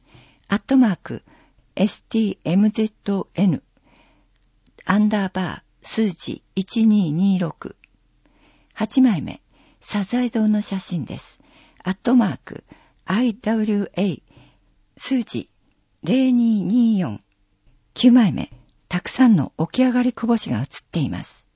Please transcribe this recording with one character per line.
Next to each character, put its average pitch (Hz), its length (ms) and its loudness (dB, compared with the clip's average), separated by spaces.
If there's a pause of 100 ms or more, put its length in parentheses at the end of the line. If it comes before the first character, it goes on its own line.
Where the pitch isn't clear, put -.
(480)
ア 202 80 -2
ッ - 80 -4
ト 269 140 2
マ 226 160 6
ー - 40 -2
ク、 - 260 -12 (520)
エ 202 120 2
ス - 180 -8
テ - 140 -2
ィ 214 140 0
ー - 100 -12
エ 165 120 -2
ム 208 140 4
ゼ 220 140 -2
ッ 214 100 -4 (100)
ト 196 300 -4
エ 202 140 0
ヌ 160 140 0 (1200)
ア 190 120 0
ン 214 120 2
ダ 202 200 -2
ー - 40 -14
バ 170 300 -8 (200)
ー - 40 -20
数 214 240 -2
字 - 320 -12 (100)
一 220 320 -2
二 208 260 2
二 185 280 0
六。 - 360 -8 (1000)
八 220 260 -2
枚 208 220 2
目、 - 180 -14 (400)
サ 208 220 -4
ザ 240 180 -2
エ 247 80 -2
堂 220 180 0
の 208 140 2
写 196 180 -8
真 170 260 -6
で - 120 -12
す。 - 220 -20 (440)
ア 180 60 -4
ッ 190 120 -4
ト 247 140 2
マ 220 120 4
ー - 100 -4
ク、 - 260 -18 (420)
ア 208 180 0
イ 240 100 0
ダ 220 220 -2
ブ 214 100 0
リ 214 80 0
ュ 202 120 0
ー - 100 -18
エ 180 80 -2
ー 185 180 -4 (760)
数 254 260 -2
字 - 260 -8 (540)
零 262 280 2
二 233 320 2
二 226 360 2
四。 120 240 -6 (720)
九 254 160 6
枚 233 200 6
目、 - 200 -6 (360)
た 180 140 -4
く - 80 -12
さ 262 180 4
ん 220 80 8
の 135 220 2
起 160 80 0 (160)
き - 20 4
上 254 80 2
が 247 100 0
り 247 120 0
こ - 140 -6
ぼ 233 100 2
し - 120 -8
が 110 120 -2
写 - 220 -10
っ - 20 -20
て - 160 -6
い 120 80 -2
ま 87 140 -8
す。 - 320 -20